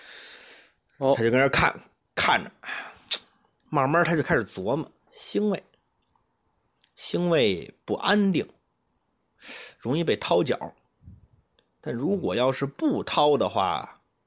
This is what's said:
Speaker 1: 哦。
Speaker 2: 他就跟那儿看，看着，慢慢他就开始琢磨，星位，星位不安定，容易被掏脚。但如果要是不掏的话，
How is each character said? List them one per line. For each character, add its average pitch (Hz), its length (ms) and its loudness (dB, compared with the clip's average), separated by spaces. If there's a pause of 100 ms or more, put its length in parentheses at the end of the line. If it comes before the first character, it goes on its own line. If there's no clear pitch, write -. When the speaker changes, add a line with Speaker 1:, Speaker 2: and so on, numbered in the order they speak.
(960)
Speaker 1:
哦。 135 180 4
Speaker 2:
他 117 80 0
就 117 60 4
跟 123 100 4
那 135 60 6
儿 139 40 4
看， - 280 2 (380)
看 - 280 2
着， - 80 -16 (1160)
慢 139 200 2
慢 170 140 2
他 165 120 0
就 151 80 0
开 175 120 0
始 120 80 2
琢 101 320 -4
磨， 156 160 -6 (200)
星 - 380 -4
位， 190 140 -4 (1300)
星 175 340 -2
位 110 440 2 (120)
不 - 100 -2
安 202 360 2
定， 147 160 0 (1300)
容 127 180 -2
易 170 60 0
被 139 120 0
掏 - 280 0
脚。 - 300 -4 (1080)
但 139 120 -6
如 151 240 -2
果 95 180 -2
要 127 160 2
是 - 140 -4
不 151 380 -2
掏 147 340 4
的 104 100 2
话， 92 540 -2 (260)